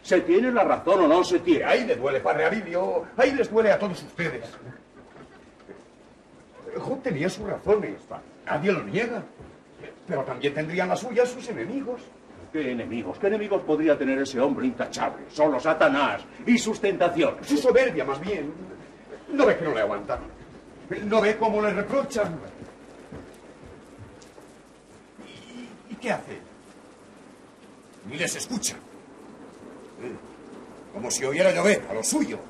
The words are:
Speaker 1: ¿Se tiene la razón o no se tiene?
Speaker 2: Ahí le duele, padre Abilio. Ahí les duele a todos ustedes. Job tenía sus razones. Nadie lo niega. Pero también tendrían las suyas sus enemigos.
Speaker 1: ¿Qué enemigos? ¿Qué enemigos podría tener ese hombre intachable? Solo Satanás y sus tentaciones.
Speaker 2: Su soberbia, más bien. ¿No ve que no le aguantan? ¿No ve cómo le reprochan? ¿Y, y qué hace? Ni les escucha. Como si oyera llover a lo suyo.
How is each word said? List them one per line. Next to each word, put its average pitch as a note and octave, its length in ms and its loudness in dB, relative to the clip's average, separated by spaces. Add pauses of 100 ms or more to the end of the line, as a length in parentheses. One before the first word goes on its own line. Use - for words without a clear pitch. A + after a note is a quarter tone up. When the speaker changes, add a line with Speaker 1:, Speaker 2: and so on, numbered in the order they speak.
Speaker 1:
¿Se F3+ 180 4
tiene F#3+ 320 4
la A3 120 4
razón F3+ 380 2
o D3+ 60 6
no F3 160 6
se F3 160 2
tiene? - 240 4
Speaker 2:
Ahí G#3 200 4
le - 120 0
duele, C3+ 240 0
padre - 260 0
Abilio. F#3 580 -2 (120)
Ahí C#4 160 6
les A#3+ 180 0
duele G#3+ 220 4
a - 60 4
todos F#3 240 -4
ustedes. - 420 -6 (2250)
Job C4 240 -6
tenía F3+ 260 -2
sus G3 180 -6
razones. E3+ 500 0 (500)
Nadie F3+ 260 2
lo C#3 120 0
niega. G#3+ 380 -2 (840)
Pero C#3 160 -2
también C3+ 320 -4
tendrían E3+ 340 -2
las - 120 0
suyas A#3+ 280 2
sus B3 200 -10
enemigos. A#3 520 -6 (520)
Speaker 1:
¿Qué C#4+ 200 -2
enemigos? A#3 460 -6
¿Qué G3+ 80 -2
enemigos G3+ 360 0
podría D3+ 360 4
tener C3+ 220 0
ese C3+ 200 -2
hombre C3+ 260 2
intachable? - 640 -4
Solo D3 300 2
Satanás C#3+ 600 2 (240)
y A#3 120 6
sus A3 220 -2
tentaciones. F3 680 2
Speaker 2:
Su C#4+ 100 0
soberbia, A#3 480 2
más C#3 160 -4
bien. E3 320 -6 (800)
¿No C#4 140 4
ve G#3 100 4
que - 80 -6
no D3 100 -2
le G#2+ 60 -2
aguantan? G#2 400 -2 (840)
¿No G#3+ 160 4
ve G#3+ 160 6
cómo G#3+ 260 2
le G#3 100 2
reprochan? G3+ 640 0 (3500)
¿Y, B3 40 -12
y - 40 -10
qué A#3+ 140 -6
hace? - 280 -6 (1700)
Ni C#3 60 -10
les E3+ 180 -4
escucha. - 420 -6 (2250)
Como B2+ 160 -8
si - 140 -2
oyera E3+ 280 4
llover F3 360 4
a - 60 -6
lo A3 80 -2
suyo. A#3+ 360 0 (100)